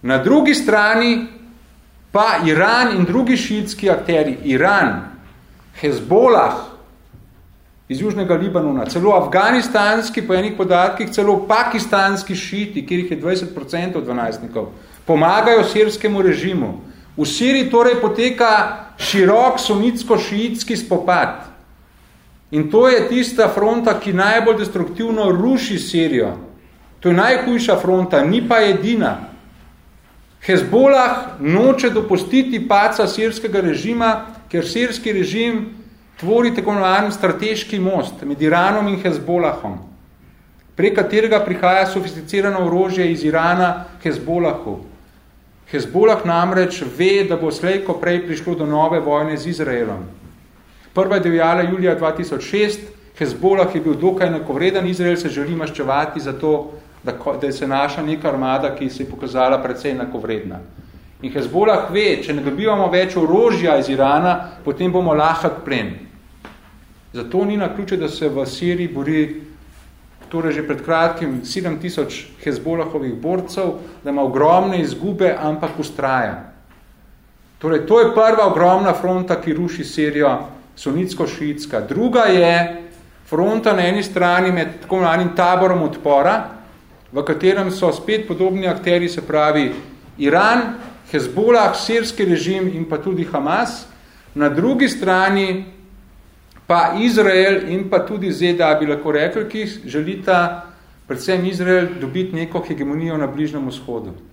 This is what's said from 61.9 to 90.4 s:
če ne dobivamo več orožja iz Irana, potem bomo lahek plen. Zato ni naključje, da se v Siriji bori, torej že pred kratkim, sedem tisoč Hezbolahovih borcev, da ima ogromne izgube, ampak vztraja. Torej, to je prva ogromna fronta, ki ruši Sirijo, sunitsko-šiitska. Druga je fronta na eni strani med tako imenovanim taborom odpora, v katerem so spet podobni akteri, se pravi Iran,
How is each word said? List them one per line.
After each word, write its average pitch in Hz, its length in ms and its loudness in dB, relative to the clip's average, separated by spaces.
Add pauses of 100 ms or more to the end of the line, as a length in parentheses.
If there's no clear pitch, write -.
če 151 160 -6
ne 143 80 -4
dobivamo 190 480 0
več 185 240 0
orožja 170 640 4
iz 131 80 -4
Irana, 143 460 2 (300)
potem 175 280 -2
bomo 180 240 2
lahek 156 480 0
plen. 117 300 -4 (1160)
Zato 120 320 -4
ni 208 120 0
naključje, 196 420 -4
da 127 100 -4
se 156 200 -4
v 135 180 -2
Siriji 175 460 -4
bori, 151 300 -2 (1080)
torej 165 320 -4
že 151 60 -8
pred 131 180 -6
kratkim, 165 600 -2
sedem 170 360 -6
tisoč 170 400 -6 (240)
Hezbolahovih 147 720 -4
borcev, 180 540 -4 (320)
da 143 80 -6
ima 143 100 -2
ogromne 165 560 2
izgube, 170 600 0
ampak 156 400 -4
vztraja. 127 720 -4 (1080)
Torej, 156 300 -2
to 220 120 6
je 233 140 4
prva 220 320 4
ogromna 180 460 4
fronta, 180 480 -2
ki 156 160 -2
ruši 170 320 -6
Sirijo, 147 480 0 (400)
sunitsko-šiitska. 147 1120 -4
Druga 226 400 2
je 175 260 4 (720)
fronta 214 460 2
na 180 160 2
eni 196 160 0
strani 180 480 2
med 165 320 -4
tako 185 160 -2
imenovanim 175 340 0
taborom 185 540 2
odpora, 147 720 0 (500)
v 143 160 -4
katerem 185 480 0
so 180 160 0
spet 214 380 -4
podobni 185 420 -2
akteri, 175 400 0
se - 160 -8
pravi 151 460 2 (460)
Iran, 208 580 2 (340)